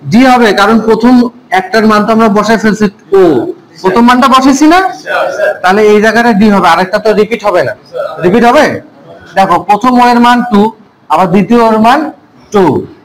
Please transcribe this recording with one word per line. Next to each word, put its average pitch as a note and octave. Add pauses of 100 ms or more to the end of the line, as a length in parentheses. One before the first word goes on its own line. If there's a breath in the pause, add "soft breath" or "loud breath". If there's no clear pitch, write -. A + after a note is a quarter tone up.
(100)
ডি G#3 (120)
হবে, A#3+ (120)
কারণ G#3 (120)
প্রথম A#3 (460)
একটার A3
মান G#3
তো -
আমরা A3+ (100)
বসায় G#3+
ফেলছি G#3+ (340)
ও, - (600)
প্রথম F#3
মানটা B3+
বসাইছি C4+
না? F#4 (840)
তাহলে F#3+ (120)
এই G#3
জায়গাটা A3+ (100)
ডি A3
হবে, F#3
আরেকটা F#3
তো A3 (120)
repeat G#3+
হবে F3+
না। G#2+ (520)
Repeat G3
হবে? C#4 (720)
দেখো, F#3+ (120)
প্রথম G#3
ও A#3+
এর A#3+
মান B3 (120)
টু, G3+ (520)
আবার E3+
দ্বিতীয় G#3
ওর A3
মান C4 (520)
টু G3 (400)